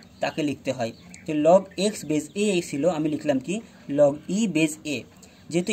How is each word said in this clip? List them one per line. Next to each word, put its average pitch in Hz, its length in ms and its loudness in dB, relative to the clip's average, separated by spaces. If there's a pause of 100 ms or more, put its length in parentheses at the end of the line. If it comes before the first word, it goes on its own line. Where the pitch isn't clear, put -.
(220)
তাকে 143 280 -4
লিখতে 135 300 -4
হয়। 113 140 -4 (320)
তো 160 80 -4 (140)
log 185 160 8 (280)
x - 20 -4 (160)
base 151 160 0 (160)
a 208 40 2 (240)
ছিল, 143 140 -4 (140)
আমি 156 160 0
লিখলাম 147 240 0 (100)
কি 175 80 -2 (440)
log 143 140 6 (240)
e - 20 -2 (160)
base 156 180 2 (200)
a। 127 40 -4 (540)
যেহেতু 180 220 0